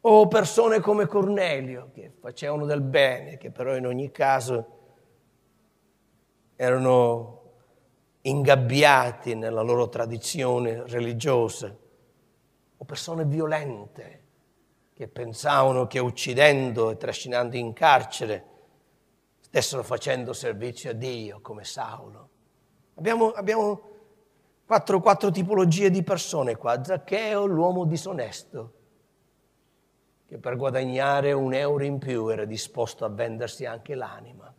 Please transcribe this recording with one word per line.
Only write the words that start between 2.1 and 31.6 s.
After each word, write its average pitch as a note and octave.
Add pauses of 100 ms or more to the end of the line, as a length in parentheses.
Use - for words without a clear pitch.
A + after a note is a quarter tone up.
facevano D3
del D3
bene, C3+
che -
però C3
in B2+
ogni B2+
caso B2+ (1900)
erano B2 (760)
ingabbiati C3
nella A2
loro A#2+
tradizione A#2+
religiosa, A#2+ (1000)
o -
persone E3
violente, C#3+ (680)
che -
pensavano B2+
che C3
uccidendo B2
e A2
trascinando B2
in A#2
carcere A#2+ (920)
stessero C3
facendo B2
servizio A#2
a A#2
Dio, A2
come G#2+
Saulo. A2 (680)
Abbiamo, A3
abbiamo G#3 (760)
quattro, G3
quattro G3+
tipologie F#3
di F#3
persone D3+
qua. A#2+
Zaccheo, G3+
l'uomo F3+
disonesto, C#3+ (1500)
che D3
per B2
guadagnare C3+
un C3+
euro C#3+